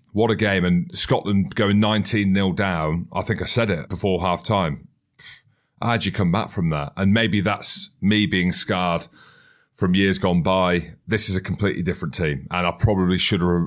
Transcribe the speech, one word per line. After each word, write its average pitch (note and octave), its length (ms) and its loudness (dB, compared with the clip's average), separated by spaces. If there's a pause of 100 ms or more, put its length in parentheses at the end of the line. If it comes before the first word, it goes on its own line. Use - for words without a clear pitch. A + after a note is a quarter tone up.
(120)
What A2+ 180 2
a G2+ 60 2
game. F#2+ 280 2
And F2+ 320 0
Scotland G2 580 0
going G#2 260 2
nineteen G#2 520 2
nil F#2+ 200 2
down, E2+ 600 0
I F#2+ 100 -4
think G2 200 -4
I - 40 -4
said A2+ 240 0
it D#2+ 180 -4
before F#2 320 -2
half-time. F2+ 680 -2 (960)
How'd A#2 220 0
you F#2 80 -2
come F#2 200 0
back G#2+ 180 -2
from E2+ 200 -2
that? D2 260 -4
And G2 160 2
maybe G#2+ 280 2
that's - 500 -4 (100)
me G#2 260 2
being F2+ 260 0
scarred F2+ 560 -2 (640)
from F2+ 220 0
years F#2+ 240 2
gone F2 240 2
by. F2+ 500 0 (140)
This G#2+ 220 -2
is G2 80 0
a F#2 40 0
completely F#2+ 420 -4
different E2+ 320 -4
team. D2 360 -4
And F2 160 -2
I F2 40 0
probably F#2 480 2
should F#2 220 0
have F2+ 80 2
re-, F2 180 2